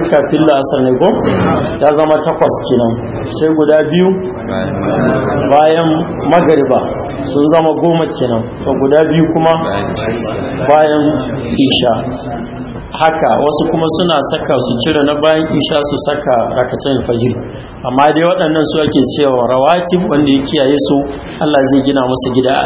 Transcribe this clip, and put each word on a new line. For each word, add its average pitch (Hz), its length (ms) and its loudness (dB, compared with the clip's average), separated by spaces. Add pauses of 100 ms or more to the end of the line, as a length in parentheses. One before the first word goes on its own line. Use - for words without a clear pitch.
kafin 151 380 0
la'asar 139 380 2
ne 127 160 2
ko? 160 140 2 (640)
Ya 147 160 2
zama 156 240 2
takwas 156 460 0
kenan. 120 320 0 (360)
Sai 156 220 0
guda 156 320 4
biyu 175 240 2 (1400)
bayan 160 460 4 (340)
magariba, 143 560 2 (460)
sun 143 220 0
zama 160 280 2
goma 165 320 0
kenan. 120 340 -2 (180)
To, 147 120 -4
guda 135 320 2
biyu 156 240 2
kuma 160 240 2 (1120)
bayan 151 420 4 (400)
isha. 123 500 0 (1000)
Haka 160 360 0
wasu 147 360 0
kuma 160 180 2 (160)
suna 175 240 0
saka, 156 320 -2
su 120 240 -2
cire 151 240 0
na 147 160 0
bayan 156 320 2
isha, 156 240 0
su 147 220 -2 (100)
saka 139 280 0 (200)
rakatan 123 480 -2
fajr. 117 320 0 (460)
Amma 131 260 2
dai 151 160 2
waɗannan 170 400 2
su 147 160 -4
ake 147 220 2 (100)
cewa 135 400 2
rawatib, 170 560 2
wanda 147 240 2
ya 135 80 4
kiyaye 143 400 0
su, 143 160 0 (400)
Allah 151 260 0
zai 135 220 2
gina 135 160 0
masa 127 320 0
gida 127 240 2
a 135 100 0